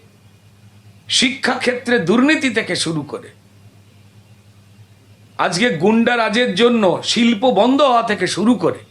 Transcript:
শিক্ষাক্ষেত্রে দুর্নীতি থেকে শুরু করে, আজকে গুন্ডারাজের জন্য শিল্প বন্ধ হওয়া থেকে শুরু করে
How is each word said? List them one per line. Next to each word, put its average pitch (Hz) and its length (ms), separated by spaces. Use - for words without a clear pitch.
শিক্ষাক্ষেত্রে 247 880
দুর্নীতি 247 520
থেকে 202 260
শুরু 160 260
করে, - 260
আজকে 185 320
গুন্ডারাজের 226 840
জন্য 208 500
শিল্প 233 460
বন্ধ 247 320
হওয়া 247 200
থেকে 202 240
শুরু 214 280
করে 165 240